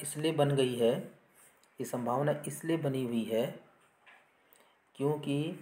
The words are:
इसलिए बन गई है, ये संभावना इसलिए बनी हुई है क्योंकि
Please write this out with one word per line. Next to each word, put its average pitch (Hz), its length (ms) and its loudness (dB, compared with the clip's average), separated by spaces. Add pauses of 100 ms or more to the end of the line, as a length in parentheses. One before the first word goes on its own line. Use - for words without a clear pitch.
इसलिए 151 320 -2
बन 143 220 4
गई 127 200 2
है, 117 180 6 (840)
ये 127 60 -4
संभावना 131 600 0
इसलिए 160 320 -2
बनी 135 240 0
हुई 117 220 0
है 113 200 0 (1500)
क्योंकि 143 420 0 (240)